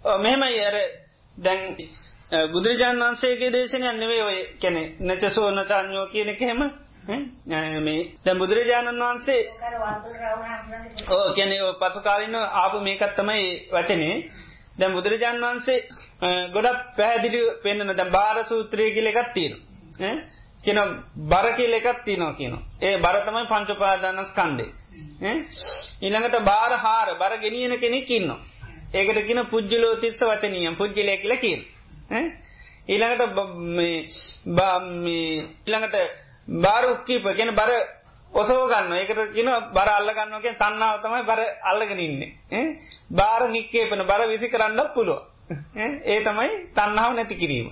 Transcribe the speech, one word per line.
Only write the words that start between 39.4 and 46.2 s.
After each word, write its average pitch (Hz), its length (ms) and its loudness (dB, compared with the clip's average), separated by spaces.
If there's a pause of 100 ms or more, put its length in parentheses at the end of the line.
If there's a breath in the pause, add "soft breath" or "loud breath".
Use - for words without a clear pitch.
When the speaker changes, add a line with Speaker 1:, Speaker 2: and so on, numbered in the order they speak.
Speaker 1:
බර 196 220 2
අල්ල 208 200 2
ගන්නවා 214 300 -6
කියන 226 160 -4
තණ්හාව 214 420 2
තමයි 226 240 -2
බර 226 180 2 (220)
අල්ලගෙන 202 380 0
ඉන්නේ. 151 320 -6 (160)
ඈ? 220 180 -2 (420 loud breath)
බාර 214 380 4
නික්කේපන, 226 560 0
බර 196 220 4
විසි 220 240 0
කරන්නත් 233 420 2
පුළුවන්. 214 320 0 (240)
ඈ? 208 440 -6 (120)
ඒ 208 180 2